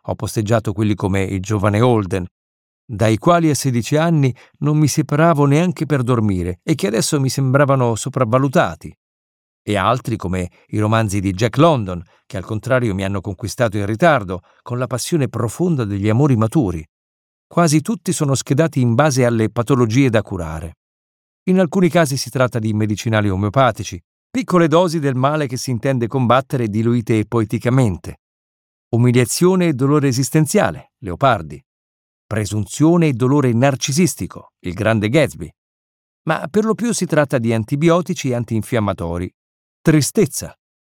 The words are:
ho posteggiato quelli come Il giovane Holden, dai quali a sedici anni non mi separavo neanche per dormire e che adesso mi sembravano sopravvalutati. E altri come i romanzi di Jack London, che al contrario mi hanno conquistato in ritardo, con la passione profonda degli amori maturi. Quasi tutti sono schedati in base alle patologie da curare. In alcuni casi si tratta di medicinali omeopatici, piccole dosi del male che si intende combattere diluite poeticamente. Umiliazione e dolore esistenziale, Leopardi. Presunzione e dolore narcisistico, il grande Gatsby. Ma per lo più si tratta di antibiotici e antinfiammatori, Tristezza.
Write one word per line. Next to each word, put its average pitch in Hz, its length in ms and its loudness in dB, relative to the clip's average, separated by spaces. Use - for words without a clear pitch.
ho - 140 -8
posteggiato 107 580 -2
quelli 107 220 0
come 98 280 0
Il 95 180 -4
giovane 104 400 0
Holden, 98 460 0
dai 110 320 0
quali 170 340 2
a 143 40 0
sedici 127 420 -2
anni 151 360 2
non 151 180 0
mi 151 120 2
separavo 151 580 2
neanche 151 400 0
per 143 160 0
dormire 101 600 0
e - 120 0
che - 120 -2
adesso 196 320 -2
mi 135 120 0
sembravano 135 640 2
sopravvalutati. 127 1000 -2
E 104 140 -2
altri 110 400 0
come 90 340 -4
i 104 100 -6
romanzi 107 420 0
di 98 120 0
Jack 107 260 -2
London, 113 440 2
che - 120 -12
al 90 80 -8
contrario 117 500 -2
mi 95 100 -2
hanno 101 160 -4
conquistato 104 560 -4
in 101 80 -2
ritardo, 107 560 0
con 123 160 -8
la 127 80 -4
passione 131 420 -2
profonda 120 560 -2
degli 101 240 -2
amori 135 260 4
maturi. 107 500 0
Quasi 156 360 2
tutti 190 300 -4
sono 143 220 0
schedati 147 460 0
in 120 140 2
base 131 320 4
alle 113 240 2
patologie 123 580 2
da 110 140 2
curare. 82 560 -10
In 185 120 4
alcuni 180 300 2
casi 147 260 2
si - 140 -8
tratta 127 280 0
di 110 140 -2
medicinali 107 560 0
omeopatici, 101 720 0
piccole 180 360 2
dosi 165 320 2
del 139 160 0
male 143 320 0
che 123 120 -6
si - 120 -6
intende 123 360 -2
combattere 123 600 0
diluite 110 580 0
poeticamente. 113 920 -2
Umiliazione 127 760 2
e 165 80 0
dolore 139 340 0
esistenziale, 135 880 -2
Leopardi. 98 640 -2
Presunzione 110 840 0
e 147 40 0
dolore 127 400 2
narcisistico, 135 1080 -2
il 90 120 -8
grande 104 380 0
Gatsby. 110 400 -2
Ma - 200 -4
per 208 160 0
lo 220 100 0
più 233 180 -4
si - 120 -4
tratta 147 340 0
di 113 140 0
antibiotici 143 800 0
e 120 60 -2
antinfiammatori, 101 920 -4
Tristezza. 151 720 0